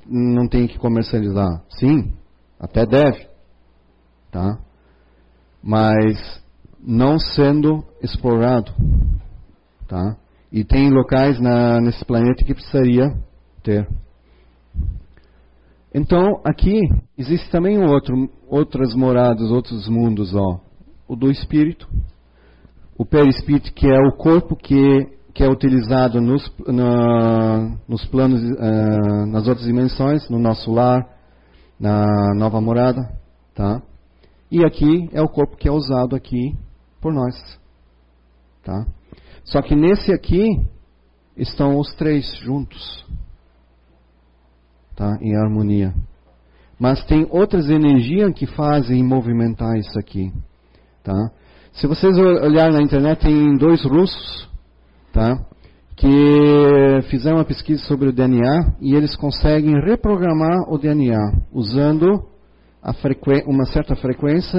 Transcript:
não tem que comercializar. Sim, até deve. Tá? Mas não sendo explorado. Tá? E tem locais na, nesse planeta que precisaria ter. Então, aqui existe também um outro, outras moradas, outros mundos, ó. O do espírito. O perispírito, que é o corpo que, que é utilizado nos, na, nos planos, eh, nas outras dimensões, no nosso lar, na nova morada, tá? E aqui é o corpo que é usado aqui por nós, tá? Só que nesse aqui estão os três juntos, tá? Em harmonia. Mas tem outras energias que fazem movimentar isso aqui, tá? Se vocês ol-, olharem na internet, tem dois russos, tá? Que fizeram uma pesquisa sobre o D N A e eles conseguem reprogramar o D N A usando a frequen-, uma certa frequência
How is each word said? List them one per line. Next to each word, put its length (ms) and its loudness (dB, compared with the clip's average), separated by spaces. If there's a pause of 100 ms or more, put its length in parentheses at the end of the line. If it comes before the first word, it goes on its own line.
não 420 0
tem 200 0
que 100 -10
comercializar. 920 -2
Sim, 440 0 (460)
até 260 -2
deve. 400 0 (1040)
Tá? 280 -4 (1040)
Mas 800 0 (380)
não 380 2
sendo 680 0 (160)
explorado. 720 -2 (1160)
Tá? 280 -4 (360)
E 120 -2
tem 260 2
locais 500 2
na, 400 2
nesse 240 -2
planeta 400 0
que 100 0
precisaria 520 0 (560)
ter. 260 -2 (2000)
Então, 520 0
aqui 360 0 (380)
existe 320 -4
também 280 0
um 80 2
outro, 440 0 (180)
outras 460 -2
moradas, 560 0
outros 380 -4
mundos, 460 -2
ó. 260 -2 (480)
O 60 -10
do 160 0
espírito. 580 -2 (1080)
O 60 -4
perispírito, 680 2
que 140 -2
é 120 4 (100)
o 80 -2
corpo 400 2
que, 500 2 (260)
que 120 0
é 40 4
utilizado 720 2
nos, 320 0 (140)
na, 1120 0 (100)
nos 180 -6
planos, 360 0
eh, 840 0
nas 200 -2
outras 200 -2
dimensões, 600 -2
no 100 -4
nosso 340 -2
lar, 360 0 (720)
na 560 0
nova 260 -2
morada, 480 0 (460)
tá? 260 -4 (720)
E 140 2
aqui 480 0
é 100 -2
o 60 0
corpo 280 -2
que 120 -2
é 40 -2
usado 440 -2
aqui 400 -6 (440)
por 120 -4
nós, 240 -4 (1300)
tá? 200 -8 (600)
Só 180 -2
que 140 0
nesse 360 2
aqui 320 0 (920)
estão 420 -2
os 160 -6
três 440 -4
juntos, 680 -10 (1900)
tá? 240 -4
Em 160 -2
harmonia. 580 0 (840)
Mas 240 0
tem 260 0
outras 400 0
energias 600 2
que 140 -6
fazem 580 0
movimentar 720 -2
isso 220 -6
aqui, 340 -8 (720)
tá? 260 -2 (440)
Se 120 -6
vocês 320 2
ol-, 260 4
olharem 300 4
na 80 2
internet, 380 0
tem 360 2
dois 280 2
russos, 640 -2 (640)
tá? 340 0 (480)
Que 1120 4
fizeram 280 0
uma 80 2
pesquisa 400 -6
sobre 240 -2
o 40 0
D 100 0
N 220 2
A 360 0
e 160 0
eles 180 0
conseguem 640 0
reprogramar 880 0
o 80 -4
D 120 -2
N 260 0
A 180 -2 (200)
usando 760 0 (560)
a 100 -6
frequen-, 540 -2
uma 200 0
certa 280 -2
frequência 640 -2